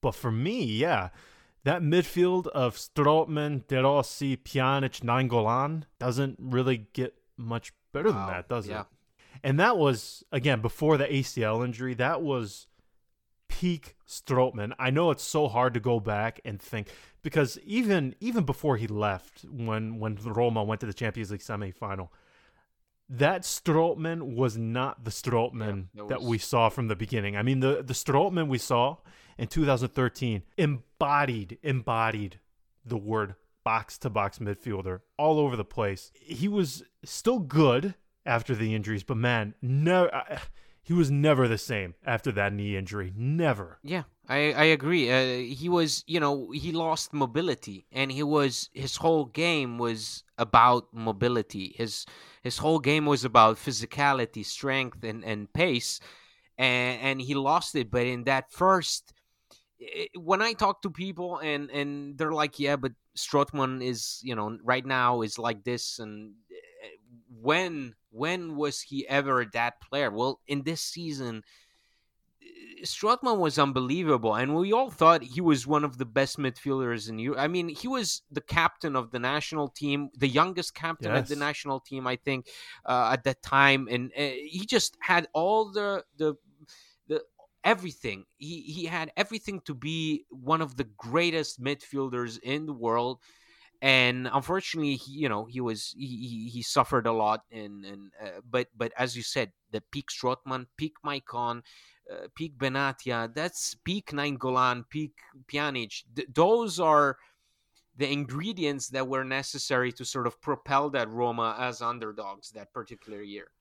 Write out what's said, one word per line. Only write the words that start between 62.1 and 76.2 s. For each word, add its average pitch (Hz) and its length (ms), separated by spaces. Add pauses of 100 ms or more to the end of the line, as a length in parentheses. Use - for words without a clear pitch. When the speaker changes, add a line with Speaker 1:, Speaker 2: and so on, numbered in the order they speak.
Speaker 2:
they're 151 140
like, 151 300
"Yeah, 143 160
but 131 160 (240)
Strootman 135 680
is, 123 400
you 123 120
know, 107 280
right 123 240
now 123 360
is 110 160
like 113 260
this," 120 340
and, 107 360 (160)
uh, 90 380 (400)
when, 139 640 (160)
when 160 460
was 143 240
he 135 280
ever 135 440
that 120 280
player? 135 300
Well, 117 360
in 143 160
this 156 180
season, 135 600 (1000)
uh, - 420
Strootman 233 540
was 156 200
unbelievable, 131 760
and 131 200
we 185 180
all 247 180
thought 160 320
he 131 180
was 147 260
one 147 180
of 127 140
the 131 80
best 131 320